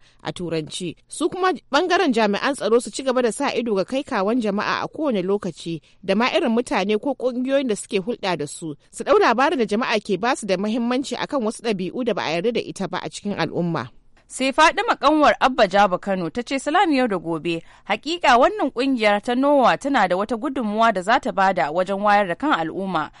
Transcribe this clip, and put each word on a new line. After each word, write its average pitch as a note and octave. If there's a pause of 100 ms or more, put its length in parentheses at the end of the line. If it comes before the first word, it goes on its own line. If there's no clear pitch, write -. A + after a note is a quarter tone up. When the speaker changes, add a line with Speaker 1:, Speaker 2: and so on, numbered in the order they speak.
(220)
Speaker 1:
a D#3
turanci. E3 (120)
Su -
kuma F#4 (240)
ɓangaren F4
jami'an A3
tsaro A3
su A3
ci -
gaba B3+
da G#3+
sa C#4
ido A#3
ga F#3+
kai C4+
kawon A3
jama'a G3
a -
kowane A3+
lokaci F3+ (240)
da F#3+
ma A3
irin C4+
mutane G#3+
ko C4+
ƙungiyoyin C4
da G#3
suke -
hulɗa F#3+
da D3
su. D3+ (180)
Su -
ɗau C#4+
labarin C#4+
da A3+
jama'a G#3+
ke F#3
basu A#3+
da F#3+
muhimmanci A#3+
akan A#3
wasu -
ɗabi'u G#3+
da A3
ba C3+
a B3+
yarda G#3+
da A3
ita F#3
ba F3
a D#3+
cikin -
al'umma. D3+ (400)
Speaker 2:
Sai C4
Fadima E4+
kanwar C#4+
Abba B3+
Jaba F#3
Kano F#3
ta A#3+
ce, C4+
"Salam E4+
yau B3+
da G3
gobe. E3 (240)
Hakika C#4
wannan F4
kungiyar A3
ta B3
Nowa C4
tana B3+
da F3+
wata G#3
gudunmuwa A3+
da F#3
za A3+
ta A3+
bada F3+
wajen F#3
wayar G#3
da E3+
kan D4
al'umma E3 (100)